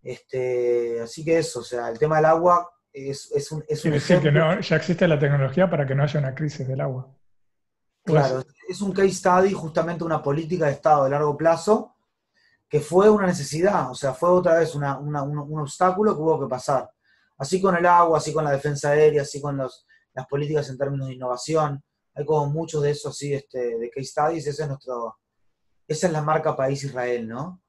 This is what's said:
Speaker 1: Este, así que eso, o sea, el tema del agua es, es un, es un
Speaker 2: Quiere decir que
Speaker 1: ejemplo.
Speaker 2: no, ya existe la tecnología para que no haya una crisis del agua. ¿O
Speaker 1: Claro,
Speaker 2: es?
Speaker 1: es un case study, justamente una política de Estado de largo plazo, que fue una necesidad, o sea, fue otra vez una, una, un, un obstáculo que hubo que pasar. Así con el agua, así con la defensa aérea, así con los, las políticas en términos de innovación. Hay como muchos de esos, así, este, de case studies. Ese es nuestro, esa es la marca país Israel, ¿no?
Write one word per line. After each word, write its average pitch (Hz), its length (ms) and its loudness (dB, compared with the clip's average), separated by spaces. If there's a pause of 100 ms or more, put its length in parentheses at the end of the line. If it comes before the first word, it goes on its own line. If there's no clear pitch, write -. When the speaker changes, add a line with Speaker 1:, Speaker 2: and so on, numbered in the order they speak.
Speaker 1:
Este, 123 960 -2
así 117 240 -10
que 165 140 2
eso, 151 220 -4
o - 20 -12
sea, 120 260 -6
el 117 100 -8
tema 156 180 2
del 156 100 4
agua 175 440 4 (220)
es, 139 400 -10
es 139 200 -4
un, 151 140 -8
es 151 120 -4
un 165 120 0
Speaker 2:
Quiere 143 60 0
decir 175 240 4
que 156 80 2
Speaker 1:
ejemplo. 156 260 4
Speaker 2:
no, 214 60 -4
ya - 160 0
existe 170 320 2
la 151 100 2
tecnología 143 500 2
para 151 180 0
que 135 80 -2
no 139 100 2
haya 147 160 -2
una 131 140 -4
crisis 139 340 -6
del 131 120 -4
agua. 127 260 -6
¿O - 100 -20 (880)
Speaker 1:
Claro, 135 360 2
Speaker 2:
es? - 60 -14 (220)
Speaker 1:
es 185 140 -10
un 196 100 -4
case 190 200 2
study, 185 400 4
justamente 165 520 -4
una 160 180 -2
política 160 440 -2
de 139 60 0
Estado 147 320 4
de 135 60 2
largo 147 260 0
plazo, 165 600 2 (720)
que 147 120 0
fue 190 300 4
una 202 160 4
necesidad, 160 640 0
o 127 40 -12
sea, 131 200 -4
fue 175 160 0
otra 175 280 4
vez 156 160 0
una, 139 240 -4
una, 147 240 -6
un, 147 160 -6
un 151 220 -8
obstáculo 185 540 0
que 151 60 -6
hubo 156 200 2
que 131 80 -6
pasar. 127 420 -2 (480)
Así 170 220 -4
con 185 160 2
el 175 100 2
agua, 170 320 6
así 151 140 -4
con 151 120 0
la 147 80 0
defensa 147 380 -2
aérea, 147 320 6
así 143 180 -8
con 143 160 -6
los, 131 300 -8 (280)
las 131 120 -10
políticas 147 440 -2
en 127 80 -10
términos 139 300 -4
de 127 60 -12
innovación. 139 680 -2 (340)
Hay 147 80 -8
como 151 280 2
muchos 156 300 -4
de 147 80 2
esos, 143 220 -6
así, 143 220 -6
este, 123 440 -6
de 117 120 -6
case 135 160 -10
studies. 151 400 -2
Ese 147 160 -6
es 147 60 -6
nuestro, 123 500 -10 (680)
esa 156 180 -2
es 170 60 2
la 151 100 -2
marca 156 320 0
país 139 300 -2
Israel, 123 420 -4
¿no? 147 420 -12